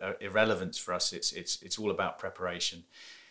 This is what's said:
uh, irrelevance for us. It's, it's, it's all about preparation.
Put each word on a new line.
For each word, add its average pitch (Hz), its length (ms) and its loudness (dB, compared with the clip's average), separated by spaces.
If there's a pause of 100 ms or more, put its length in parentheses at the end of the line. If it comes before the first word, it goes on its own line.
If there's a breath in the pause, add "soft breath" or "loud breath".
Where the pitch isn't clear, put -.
uh, 95 200 -2
irrelevance 101 580 4
for - 160 -2
us. - 180 2
It's, - 200 0
it's, - 300 -2
it's - 160 0
all 107 120 0
about 92 280 0
preparation. 87 680 -4 (460 soft breath)